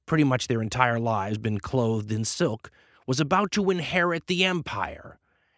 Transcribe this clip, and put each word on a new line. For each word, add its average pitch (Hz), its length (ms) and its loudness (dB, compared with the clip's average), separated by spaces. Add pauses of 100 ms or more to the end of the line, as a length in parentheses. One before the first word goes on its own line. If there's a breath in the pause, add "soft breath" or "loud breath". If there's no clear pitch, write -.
pretty 156 200 4
much 127 220 0
their 113 140 0
entire 117 380 2
lives 110 380 0
been 107 220 -2
clothed 113 520 0
in 110 140 -2
silk - 460 -2 (360 soft breath)
was 131 140 2
about 185 300 2
to 196 180 2
inherit 175 580 0
the 180 160 2
empire, 160 720 -4 (400)